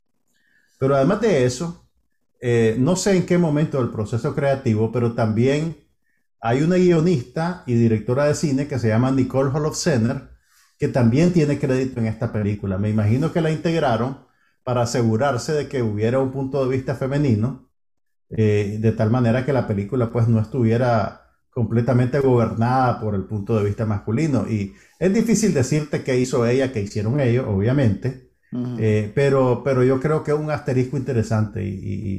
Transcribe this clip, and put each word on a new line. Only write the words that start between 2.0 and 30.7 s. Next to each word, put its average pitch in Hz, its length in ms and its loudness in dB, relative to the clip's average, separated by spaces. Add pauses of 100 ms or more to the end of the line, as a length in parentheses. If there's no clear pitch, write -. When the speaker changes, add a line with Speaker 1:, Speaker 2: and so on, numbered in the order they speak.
Speaker 1:
eh, 117 380 2
no 160 160 2
sé 190 220 2
en 175 80 2
qué 175 120 2
momento 151 420 0
del 117 120 -2
proceso 110 440 -4
creativo, 123 560 0
pero 117 240 0
también 131 600 0 (640)
hay 123 220 0
una 180 140 2
guionista 170 920 0
y 120 80 0
directora 117 500 2
de 147 100 2
cine 143 320 -2
que 135 120 -4
se 117 100 0
llama 123 220 2
Nicole 135 420 0
Holofcener, 131 760 -2 (500)
que 147 100 -2
también 135 440 2
tiene 143 260 2
crédito 131 400 -2
en 110 80 -2
esta 110 240 -4
película. 101 460 -4
Me 104 120 -2
imagino 110 440 0
que 175 80 0
la 160 100 0
integraron 143 720 -2 (380)
para 120 200 -2
asegurarse 120 720 0
de 143 140 -2
que 131 140 -4
hubiera 110 380 0
un 135 120 0
punto 135 360 -2
de 135 100 0
vista 135 180 -4
femenino, 135 720 0 (600)
eh, 104 520 0
de 110 120 2
tal 110 180 0
manera 123 340 2
que 143 80 0
la 120 140 0
película, 110 440 -2
pues, 117 160 2
no 113 140 4
estuviera 117 840 0 (320)
completamente 123 600 2
gobernada 120 840 2
por 107 140 -4
el 95 80 -2
punto 107 340 -4
de 101 80 0
vista 101 180 -2
masculino. 113 640 -2
Y 101 280 -4 (240)
es 190 120 2
difícil 220 440 2
decirte 151 480 0
qué 131 160 -2
hizo 123 260 0
ella, 131 260 0
qué 110 100 -4
hicieron 107 380 -2
ellos, 123 300 2
obviamente. 113 800 0 (220)
Speaker 2:
Ujú. 123 260 -6
Speaker 1:
Eh, 107 380 0
pero, 135 480 2
pero 127 200 2
yo 131 160 2
creo 156 240 -2
que 151 100 -6
es 151 40 0
un 151 140 -4
asterisco 127 460 -2